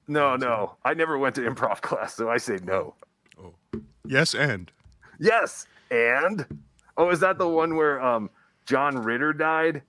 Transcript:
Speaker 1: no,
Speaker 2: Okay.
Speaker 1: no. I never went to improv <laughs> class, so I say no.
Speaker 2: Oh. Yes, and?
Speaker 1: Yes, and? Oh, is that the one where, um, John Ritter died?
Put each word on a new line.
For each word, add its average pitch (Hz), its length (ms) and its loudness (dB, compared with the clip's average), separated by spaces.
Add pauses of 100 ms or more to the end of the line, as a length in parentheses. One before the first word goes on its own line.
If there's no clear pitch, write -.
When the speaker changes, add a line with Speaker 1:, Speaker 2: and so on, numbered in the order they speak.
Speaker 1:
no, 147 260 2
Speaker 2:
Okay. 131 120 0
Speaker 1:
no. 113 400 -2
I 135 100 2
never 160 240 0
went 135 180 0
to 139 60 -2
improv 113 380 -2
<laughs> - 0 -
class, - 340 -6
so 113 140 -4
I 117 80 2
say 113 260 -2
no. 90 320 -4 (480)
Speaker 2:
Oh. 85 120 -20 (520)
Yes, 135 280 2
and? 110 360 -2 (480)
Speaker 1:
Yes, 220 480 0 (240)
and? 135 540 2 (540)
Oh, 170 100 4
is 175 120 2
that 185 180 2
the 180 100 0
one 160 280 0
where, 147 260 2
um, 117 260 0 (380)
John 135 360 0
Ritter 135 300 0
died? 160 560 0